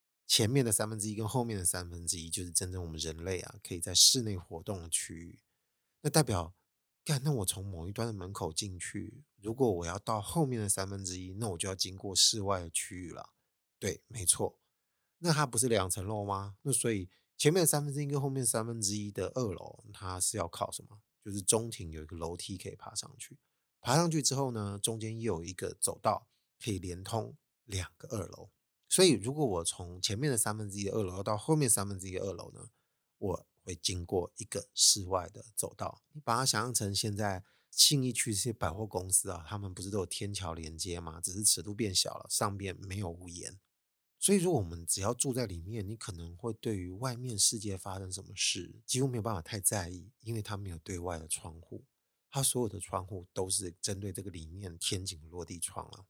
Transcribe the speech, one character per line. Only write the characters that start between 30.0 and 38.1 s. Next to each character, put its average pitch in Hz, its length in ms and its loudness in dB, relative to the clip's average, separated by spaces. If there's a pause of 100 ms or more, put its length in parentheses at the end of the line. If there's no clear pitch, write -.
面 147 120 2
的 117 80 2
三 107 180 0
分 104 140 -6
之 98 80 -6
一 101 60 -2
的 95 80 0
二 110 100 2
楼 90 140 -2
要 98 60 -4
到 107 140 0
后 156 180 2
面 147 140 4
三 101 180 4
分 98 120 -4
之 95 100 -8
一 92 40 -8
的 92 80 -2
二 98 120 -2
楼 - 200 -10
呢， - 180 -16 (480)
我 98 280 -2 (160)
会 90 140 -6
经 87 280 0
过 87 320 0
一 107 80 -8
个 - 300 -6
室 - 320 8
外 90 220 2
的 110 160 -16 (100)
走 - 200 -4
道。 - 280 -6 (100)
你 151 80 -12
把 117 160 4
它 131 100 4
想 110 160 4
象 120 120 -2
成 98 200 2
现 104 200 0
在 98 300 0 (260)
信 - 320 8
义 127 100 0